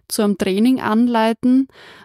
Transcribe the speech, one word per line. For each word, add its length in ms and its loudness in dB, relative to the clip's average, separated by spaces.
zu 140 -6
einem 160 0
Training 420 0
anleiten. 880 0